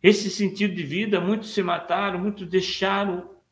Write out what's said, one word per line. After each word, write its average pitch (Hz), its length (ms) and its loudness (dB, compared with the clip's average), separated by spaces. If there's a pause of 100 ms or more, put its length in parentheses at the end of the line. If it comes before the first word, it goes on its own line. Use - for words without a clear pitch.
esse 202 280 6
sentido 202 440 -2
de 175 100 -6
vida, 185 380 -2
muitos 208 320 -2
se 202 80 0
mataram, 180 560 -2
muitos 190 300 -4
deixaram 185 840 0 (220)